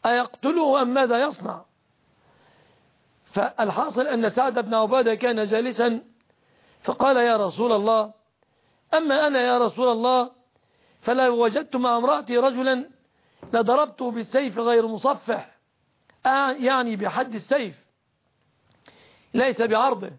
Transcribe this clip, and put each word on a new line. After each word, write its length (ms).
أيقتله 760
أم 60
ماذا 340
يصنع؟" 420
فالحاصل 720
أن 240
سعد 280
بن 160
عبادة 400
كان 300
جالسا 560
فقال: 340
"يا 200
رسول 360
الله، 400
أما 320
أنا 140
يا 180
رسول 300
الله، 420
فلو 440
وجدت 320
مع 200
امرأتي 420
رجلا 520
لضربته 580
بالسيف 480
غير 280
مصفح"، 640
آه، 260
يعني 440
بحد 380
السيف 400
ليس 280
بعرضه. 560